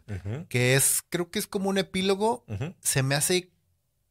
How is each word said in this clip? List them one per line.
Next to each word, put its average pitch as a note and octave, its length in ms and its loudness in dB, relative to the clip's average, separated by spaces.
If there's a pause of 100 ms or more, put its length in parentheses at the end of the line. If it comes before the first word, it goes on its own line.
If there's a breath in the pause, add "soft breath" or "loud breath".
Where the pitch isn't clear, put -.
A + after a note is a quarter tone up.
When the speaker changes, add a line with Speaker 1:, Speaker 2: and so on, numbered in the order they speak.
Speaker 1:
Ujú. G#2 400 -8
Speaker 2:
que B2 280 4
es, - 340 2
creo E3+ 200 -4
que - 100 -6
es G3 80 -4
como G3 220 -2
un G3 80 0
epílogo. F#3+ 720 0
Speaker 1:
Ujú. A2+ 340 -6
Speaker 2:
Se - 220 0
me C#3 120 2
hace F3+ 360 0 (600)